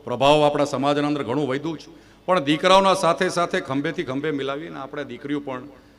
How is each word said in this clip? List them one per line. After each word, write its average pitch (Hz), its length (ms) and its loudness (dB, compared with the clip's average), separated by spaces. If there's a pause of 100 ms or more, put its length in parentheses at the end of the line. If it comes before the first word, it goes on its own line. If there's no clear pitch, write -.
પ્રભાવ 135 400 4
આપણા 147 220 2
સમાજના 143 420 0
અંદર 147 160 -2
ઘણું 131 240 -2
વધ્યું 143 300 -4
છે, - 120 -18 (380)
પણ 185 120 2
દીકરાઓના 185 560 4
સાથે 180 340 0
સાથે 175 320 -2
ખંભેથી 156 420 -4
ખંભે 139 280 -6
મિલાવીને 147 480 -6
આપણા 139 240 -10
દીકરીઓ 131 360 -8
પણ 131 300 -10 (300)